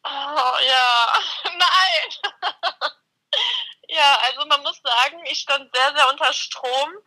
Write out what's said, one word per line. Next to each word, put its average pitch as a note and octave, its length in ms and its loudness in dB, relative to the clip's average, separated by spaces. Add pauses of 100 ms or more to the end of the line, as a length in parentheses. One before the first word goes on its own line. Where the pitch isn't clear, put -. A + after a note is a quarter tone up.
Oh, B3+ 520 -2 (100)
ja. B3 460 4 (300)
<laughs> - 0 -
Nein. F4+ 920 0 (180)
<laughs> - 400 -6 (1000)
Ja, C#4+ 360 4
also C#4 220 -4
man D4 160 2
muss - 180 -8
sagen, C4+ 440 0
ich D4 140 -6
stand C#4 360 -4
sehr, C4+ 200 0
sehr C#4 140 4
unter C4+ 240 0
Strom. C4+ 600 -4 (140)